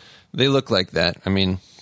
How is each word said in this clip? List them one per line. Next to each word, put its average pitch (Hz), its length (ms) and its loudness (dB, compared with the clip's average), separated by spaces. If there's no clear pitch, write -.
they 127 140 2
look 135 240 0
like 92 200 0
that. 85 340 0
I - 40 -2
mean, 95 300 0